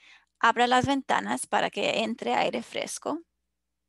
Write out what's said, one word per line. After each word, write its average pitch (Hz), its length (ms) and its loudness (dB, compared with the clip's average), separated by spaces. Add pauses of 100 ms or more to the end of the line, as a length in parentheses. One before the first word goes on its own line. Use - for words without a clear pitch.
(380)
Abra 233 280 4
las 247 200 4
ventanas 262 600 -2
para 175 240 0
que 202 300 -2
entre 226 340 -4
aire - 280 0
fresco. - 600 -8 (680)